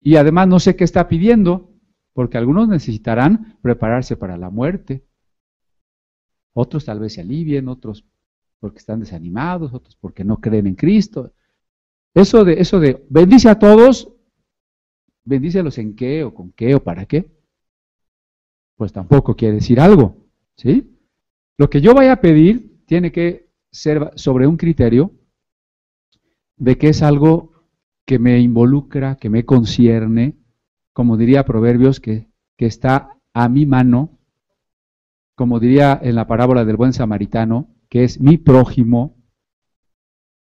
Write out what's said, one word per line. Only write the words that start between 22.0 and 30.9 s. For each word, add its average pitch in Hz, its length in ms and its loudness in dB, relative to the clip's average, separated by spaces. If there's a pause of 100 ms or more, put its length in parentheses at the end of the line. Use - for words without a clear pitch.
a 254 80 -2
pedir 170 640 2
tiene 170 260 -4
que 170 380 -8 (220)
ser 151 440 -6
sobre 131 320 0
un 165 100 0
criterio 139 540 0 (1500)
de 131 200 0
que 151 120 0
es 156 120 0
algo 156 500 0 (540)
que 127 140 -2
me 123 200 2
involucra, 131 800 0
que 110 120 -10
me 113 160 -2
concierne, 117 920 0 (560)